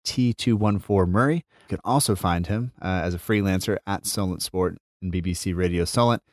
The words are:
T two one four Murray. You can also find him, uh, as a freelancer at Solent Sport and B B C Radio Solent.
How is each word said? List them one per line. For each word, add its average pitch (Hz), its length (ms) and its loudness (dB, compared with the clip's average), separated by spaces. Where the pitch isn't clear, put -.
T 123 320 0
two 117 220 0
one 101 240 2
four 95 260 2
Murray. 131 380 2
You 95 80 -4
can - 80 -4
also 117 320 2
find 87 320 0
him, 117 240 -4
uh, 92 220 -2
as 87 100 -2
a 87 40 -4
freelancer 98 580 0
at 98 180 -4
Solent 92 380 -4
Sport 90 360 -2
and 92 120 -4
B 90 80 -2
B 90 120 -2
C 90 200 -4
Radio 87 320 0
Solent. 120 480 2